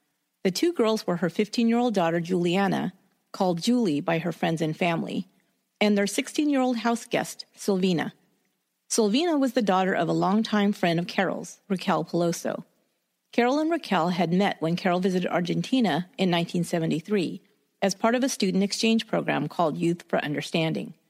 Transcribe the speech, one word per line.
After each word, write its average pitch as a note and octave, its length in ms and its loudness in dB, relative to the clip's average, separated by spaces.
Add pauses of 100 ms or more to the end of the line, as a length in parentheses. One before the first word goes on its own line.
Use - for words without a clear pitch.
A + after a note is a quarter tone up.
(440)
The F#3+ 80 2
two E4+ 220 0
girls A3 340 0
were F3 100 0
her E3+ 120 0
fifteen-year-old A#3 640 0
daughter, E3+ 260 2
Juliana, F3 720 0 (400)
called F3+ 300 0
Julie G#3+ 400 2
by E3+ 180 0
her E3 140 -4
friends E3 280 -2
and D#3 140 -2
family, E3+ 540 -2 (500)
and G#3 180 4
their G3+ 80 2
sixteen-year-old C4+ 720 0
house A#3 260 -2
guest, - 400 -4 (120)
Sylvina. F3+ 540 0 (800)
Sylvina C#4 500 2
was C4+ 140 0
the B3+ 80 2
daughter F#3+ 320 0
of D#3+ 160 0
a E3 40 0
longtime G3+ 600 2
friend E3+ 260 0
of F3 80 -4
Carol's, - 640 -4
Raquel F3 340 0
Peloso. - 640 -2 (680)
Carol B3 280 2
and D#4 120 0
Raquel F3+ 380 0
had F3 240 0
met F#3 260 2
when D#3+ 160 0
Carol F3+ 240 0
visited F3+ 320 0
Argentina F3 840 0
in F#3+ 120 2
nineteen E3+ 360 0
seventy-three E3+ 760 -2 (400)
as G3 140 0
part A#3 200 2
of B3 80 0
a C#4 40 0
student F#3+ 360 0
exchange A3+ 440 0
program D3 400 -2
called E3 300 0
Youth F3 320 0
for D3+ 160 0
Understanding. D#3 680 -4 (160)